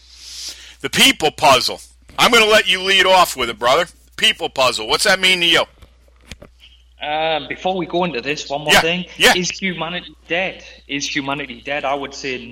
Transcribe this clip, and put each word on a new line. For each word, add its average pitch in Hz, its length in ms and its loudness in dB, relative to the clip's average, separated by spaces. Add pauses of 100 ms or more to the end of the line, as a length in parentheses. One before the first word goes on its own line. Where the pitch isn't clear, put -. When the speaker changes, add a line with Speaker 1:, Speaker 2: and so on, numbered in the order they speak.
(800)
Speaker 1:
the 139 80 -6
people 156 420 2
puzzle. 123 480 2 (400)
I'm 170 120 4
gonna 233 140 4
let 208 220 4
you 185 160 -2
lead 190 220 4
off 185 320 4
with 123 120 -2
it, 110 80 -8
brother. 131 280 4 (320)
People 202 320 0
puzzle. 120 400 0
What's 156 160 0
that 196 160 4
mean 185 180 2
to 170 60 0
you? 156 180 4 (1400)
Speaker 2:
Um, 151 460 -2
before 180 300 -4
we 175 80 -2
go 175 200 -2
into 135 160 -4
this, 143 280 -6
one 143 120 -4
more 151 120 2
Speaker 1:
Yeah, 190 80 6
Speaker 2:
thing. 175 240 -2 (120)
Speaker 1:
yeah. 202 180 4
Speaker 2:
Is 175 160 -2
humanity 170 640 -8 (120)
dead? 170 360 -6 (240)
Is 139 280 -6
humanity 139 460 -6
dead? 143 240 -6
I 135 80 -2
would 139 200 -8
say 127 380 -10